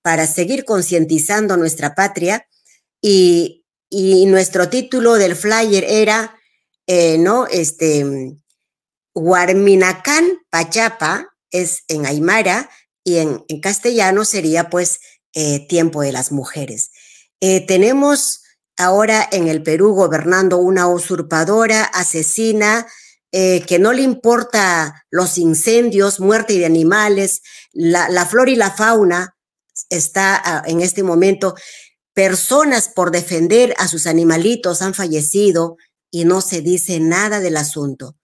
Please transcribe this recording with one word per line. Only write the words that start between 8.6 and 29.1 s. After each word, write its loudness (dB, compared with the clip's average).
Huarminacán 2
Pachapa -4
es -4
en -6
Aymara -2
y 0
en, -2
en -12
castellano 0
sería, -2
pues, -2
eh, -4
Tiempo -2
de -2
las -6
Mujeres. -8
Eh, 0
tenemos 0
ahora 0
en 0
el -2
Perú 2
gobernando 2
una 2
usurpadora, 0
asesina, -2
eh, 2
que 0
no 4
le 0
importa -2
los -2
incendios, 0
muerte 0
de 0
animales, 2
la, 0
la 0
flora 2
y 2
la 2
fauna 0